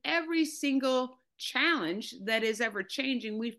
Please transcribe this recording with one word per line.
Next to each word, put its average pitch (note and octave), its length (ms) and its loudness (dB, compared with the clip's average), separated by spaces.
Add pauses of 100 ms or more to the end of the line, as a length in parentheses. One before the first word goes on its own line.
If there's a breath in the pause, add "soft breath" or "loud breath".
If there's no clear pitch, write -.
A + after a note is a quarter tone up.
every E4 400 2
single C4 760 0 (180)
challenge A#3 840 0
that A3 180 2
is A3 180 2
ever G#3 220 -2
changing, A#3 560 -4
we A3+ 200 -2